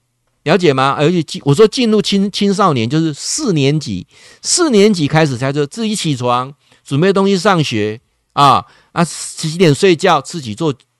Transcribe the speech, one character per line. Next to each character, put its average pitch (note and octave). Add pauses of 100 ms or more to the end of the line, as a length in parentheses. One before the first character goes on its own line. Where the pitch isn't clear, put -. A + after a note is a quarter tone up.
(440)
了 D#3
解 F3
吗？ C3+
而 D3+
且 F3+
进-， F#3
我 C#3+
说 G#3+
进 A#3
入 G#3+
青-， G3
青 G3+
少 F#3+
年 A#2
就 D3
是 D#3+
四 C#4
年 D3
级， G#2 (340)
四 -
年 G#3+
级 E3+
开 D#3
始 C3+
才 C3+
说 C#3+
自 A3+
己 G#3+
起 D#3+
床， B2 (320)
准 C#3
备 G3
东 G3
西 G3
上 F3+
学 A2 (320)
啊， C3 (280)
啊， E3+
几 -
点 E3
睡 F#3+
觉， E3+
自 -
己 A2+
做， D3+ (260)